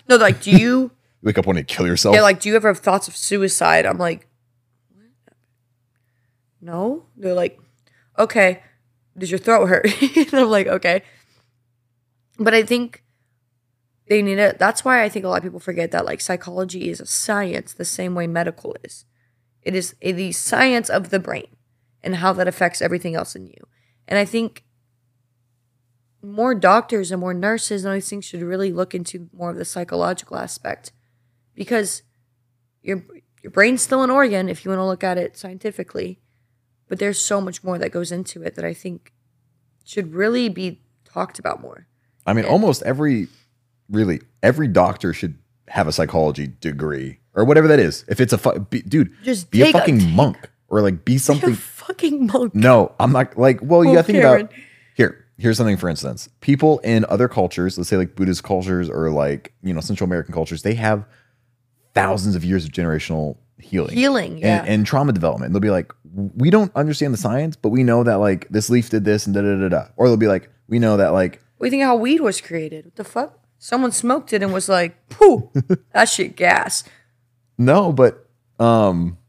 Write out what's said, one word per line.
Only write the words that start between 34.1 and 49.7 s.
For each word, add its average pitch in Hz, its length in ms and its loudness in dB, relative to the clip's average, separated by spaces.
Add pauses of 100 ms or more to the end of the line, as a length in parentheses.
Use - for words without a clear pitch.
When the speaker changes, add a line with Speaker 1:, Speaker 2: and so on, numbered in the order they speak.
Speaker 1:
if 175 160 -10
you 190 60 -6
wanna 190 160 -4
look 190 160 -6
at 185 160 -2
it - 180 -8
scientifically, 185 840 -12 (680)
but 190 100 -10
there's 202 240 -4
so 202 180 -2
much 185 240 -10
more 185 140 -6
that 175 140 -6
goes 175 200 -8
into 180 300 -10
it 165 140 -10
that - 100 -8
I 170 80 -6
think - 400 -16 (720)
should 170 280 -8
really 226 360 0
be 180 320 -8 (240)
talked - 340 -10
about - 220 -8
more. - 260 -20 (380)
Speaker 2:
I 95 80 2
mean, 113 120 0
Speaker 1:
And - 80 0
Speaker 2:
almost 185 300 2
every, 131 440 0 (640)
really, 101 320 0 (220)
every 139 240 4
doctor 90 460 2
should 78 240 -8 (320)
have 92 180 -2
a 78 40 -2
psychology 76 560 -2
degree 71 720 -8 (140)
or 104 120 2
whatever 156 240 6
that 147 100 6
is. 82 280 0
If - 140 -2
it's 123 120 2
a 110 40 2
fu-, - 220 0
be, 104 240 -6
dude, 123 280 0 (120)
Speaker 1:
Just 214 260 -6
Speaker 2:
be - 120 4
a 277 40 8
Speaker 1:
take 311 100 6